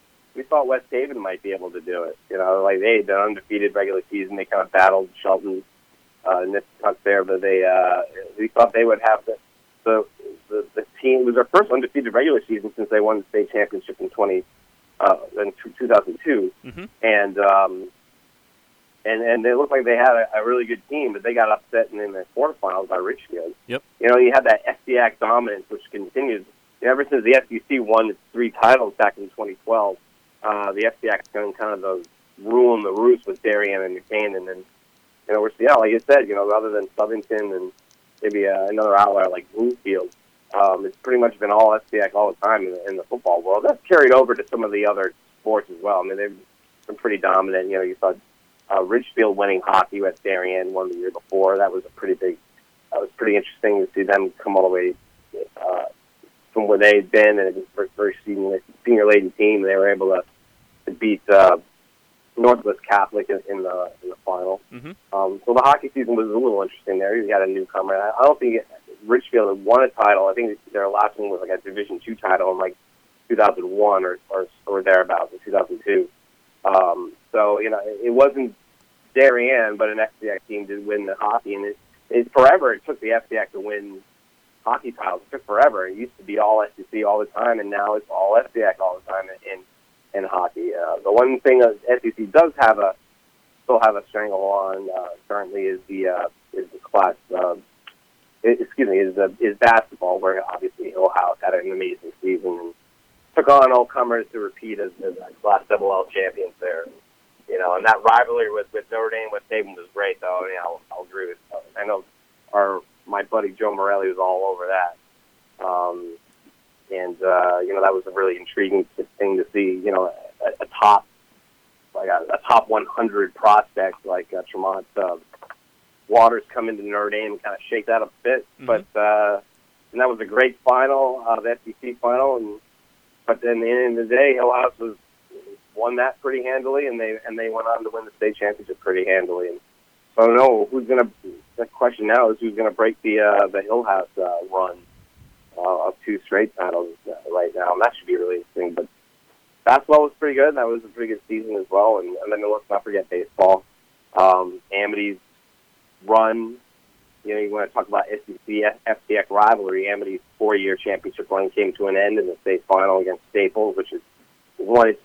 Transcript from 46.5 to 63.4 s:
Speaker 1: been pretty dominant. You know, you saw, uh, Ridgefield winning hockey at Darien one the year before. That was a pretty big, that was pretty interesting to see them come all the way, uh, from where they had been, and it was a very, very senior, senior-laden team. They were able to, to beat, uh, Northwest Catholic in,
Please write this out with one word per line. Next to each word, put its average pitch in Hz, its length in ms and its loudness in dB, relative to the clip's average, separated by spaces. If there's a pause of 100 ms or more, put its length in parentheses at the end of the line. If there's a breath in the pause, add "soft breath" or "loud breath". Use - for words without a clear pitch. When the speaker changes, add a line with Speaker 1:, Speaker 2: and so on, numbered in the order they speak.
Speaker 1:
been 104 100 -12
pretty 107 200 -4
dominant. 95 540 -2
You 95 80 -4
know, 92 40 -2
you 92 160 -6
saw, 92 140 0 (580)
uh, 95 140 0
Ridgefield 107 520 -2
winning 98 280 0
hockey 95 400 0
at 92 180 -4
Darien 92 500 -4
one 92 180 -6
the 87 60 -10
year 90 140 -6
before. 95 480 0
That 98 140 2
was 95 140 -8
a - 40 -20
pretty 95 240 -4
big, 90 240 -6 (540)
that 101 80 -4
was 98 160 -8
pretty 107 200 0
interesting 101 480 -2
to - 100 -10
see 95 100 -2
them 98 340 0
come 98 180 -2
all 95 60 4
the 92 120 2
way, 90 200 -2 (640)
uh, 90 260 -6 (640)
from 107 160 -2
where 101 100 4
they 104 180 8
had 92 140 0
been, 107 280 6
and 95 100 2
it 92 80 -6
was 95 80 -10
a - 120 -20
very, 98 200 -4
very 104 280 -2
senior, 98 360 -4 (240)
senior-laden 104 480 4
team. 104 300 0
They 95 120 0
were 98 160 2
able 98 180 -2
to, 92 140 0 (640)
to - 60 -8
beat, 107 360 -4
uh, 95 300 8 (800)
Northwest 117 420 2 (100)
Catholic 101 420 0
in, 98 180 -4